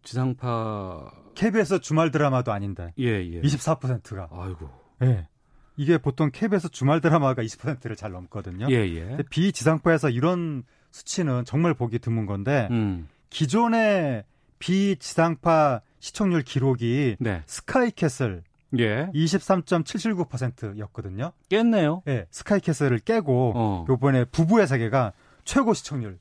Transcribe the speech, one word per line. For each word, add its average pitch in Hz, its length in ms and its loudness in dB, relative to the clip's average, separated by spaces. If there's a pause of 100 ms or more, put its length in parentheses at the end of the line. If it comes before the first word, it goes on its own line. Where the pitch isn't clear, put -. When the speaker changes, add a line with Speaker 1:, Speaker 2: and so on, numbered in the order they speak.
Speaker 1:
지상파 113 1080 -4 (240)
Speaker 2:
케이비에스 190 460 2
주말 156 300 2
드라마도 131 420 2
아닌데 98 460 -6
Speaker 1:
예, 127 80 -2
예. 92 360 -2
Speaker 2:
이십사 147 340 0
퍼센트가. 107 560 -6
Speaker 1:
아이고. 87 380 -10 (320)
Speaker 2:
예. 117 260 2 (480)
이게 147 220 2
보통 143 340 0
케이비에스 190 360 -2
주말 147 320 2
드라마가 139 420 2
이십 110 200 -8
퍼센트를 127 340 -6
잘 104 160 -12
넘거든요. 92 580 -10
Speaker 1:
예, 131 40 4 (140)
예. 82 180 -6
Speaker 2:
근데 139 180 -6
비지상파에서 160 880 2
이런 151 540 0 (260)
수치는 131 560 -2
정말 160 280 2
보기 117 240 -2
드문 113 280 -2
건데 101 440 0
Speaker 1:
음. 98 380 0 (220)
Speaker 2:
기존의 196 920 2 (340)
비지상파 165 1200 2 (180)
시청률 175 440 0
기록이 123 760 0
Speaker 1:
네. 98 280 -2
Speaker 2:
스카이캐슬 139 960 -2 (360)
Speaker 1:
예. 120 360 0
Speaker 2:
이십삼점칠칠구 175 1120 0
퍼센트였거든요. 110 1040 -8 (160)
Speaker 1:
깼네요. 190 600 2
Speaker 2:
예, 117 220 -2
스카이캐슬을 147 680 0
깨고 127 560 2
Speaker 1:
어. 101 320 0
Speaker 2:
요번에 131 380 4
부부의 185 400 4
세계가 120 460 0 (320)
최고 - 300 2
시청률 110 460 -8